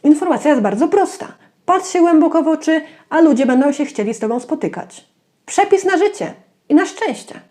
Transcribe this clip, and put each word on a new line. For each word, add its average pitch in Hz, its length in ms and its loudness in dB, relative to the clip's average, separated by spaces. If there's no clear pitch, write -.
Informacja 294 460 2
jest 254 120 2
bardzo 208 260 0
prosta. - 380 -2
Patrz 370 260 -2
się 370 80 0
głęboko 320 420 4
w 285 60 -2
oczy, 320 320 0
a 320 100 0
ludzie 269 260 4
będą 262 260 2
się 285 120 -4
chcieli 214 300 -6
z - 40 -14
tobą 226 220 -4
spotykać. - 680 -10
Przepis 392 380 0
na 381 120 2
życie 392 360 -2
i 294 60 2
na 359 120 4
szczęście. - 540 -10